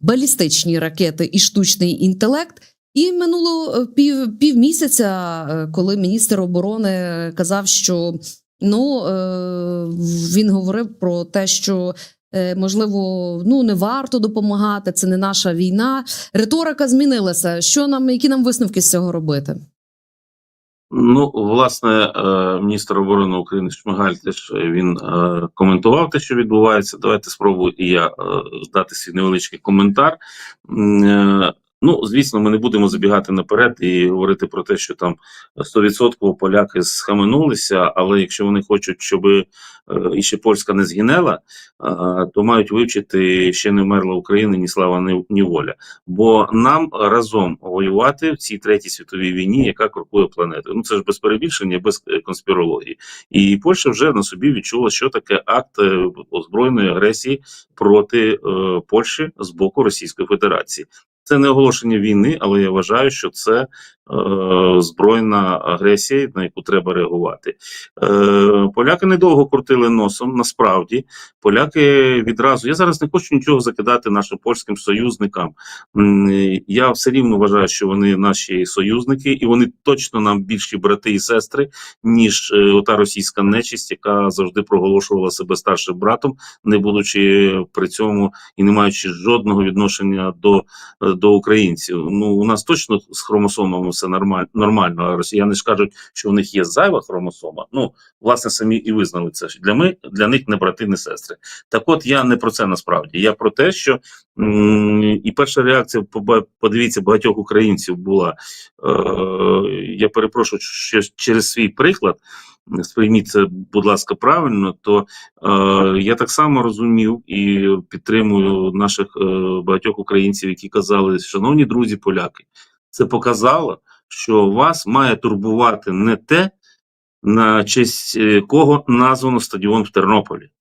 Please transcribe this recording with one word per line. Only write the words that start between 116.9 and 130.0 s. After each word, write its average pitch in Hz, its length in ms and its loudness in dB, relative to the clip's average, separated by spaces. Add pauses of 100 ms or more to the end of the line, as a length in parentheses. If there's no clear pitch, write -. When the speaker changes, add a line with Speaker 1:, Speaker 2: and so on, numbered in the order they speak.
Speaker 2:
і 101 420 0 (200)
підтримую 98 840 0
наших, 101 360 -2 (140)
е, 95 40 0 (380)
багатьох 95 360 -2
українців, 98 500 0
які 95 200 -10
казали: 98 500 0
Шановні 123 460 0
друзі 110 320 -2
поляки, 92 460 -4 (460)
це - 160 -2
показало, 123 720 0 (280)
що 107 420 2
вас 143 380 0
має 123 280 2
турбувати 110 760 0
не 104 240 2
те, 180 340 0 (720)
на 110 400 4
честь, - 540 -2
е, 107 240 4
кого 143 460 4
названо 127 520 2
стадіон 104 440 -2
в 101 60 -8
Тернополі. 101 600 0 (120)